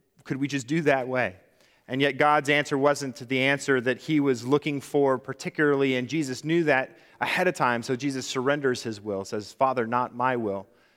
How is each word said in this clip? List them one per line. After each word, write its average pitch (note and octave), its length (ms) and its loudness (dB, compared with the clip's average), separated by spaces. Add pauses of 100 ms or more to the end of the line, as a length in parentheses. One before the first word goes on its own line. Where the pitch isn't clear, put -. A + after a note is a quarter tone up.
(260)
could C3+ 120 -6
we C3+ 100 -2
just C3 200 -4
do D#3+ 140 0
that C3+ 260 2
way? A#2+ 280 -2 (520)
And C3 140 -2
yet C#3 160 2
God's D3 320 4
answer D3 280 2
wasn't C#3+ 380 0 (140)
the C3 120 0
answer C#3 400 2
that A#2+ 180 0
he D#3 200 0
was C3 260 0
looking C#3+ 360 0
for C#3 360 2
particularly, C#3 800 0
and B2 140 -2
Jesus C3 340 -4
knew E3 200 2
that C3 340 2 (240)
ahead F#3 260 0
of F3 60 0
time, A#2+ 300 0
so C3 120 -2
Jesus C3+ 300 -4
surrenders C3+ 580 0
his A2 160 -8
will, G2+ 240 -6
says, G#2 300 -10
"Father, C3 320 0
not B2 300 -2
my B2 200 0
will, G2 300 -4 (320)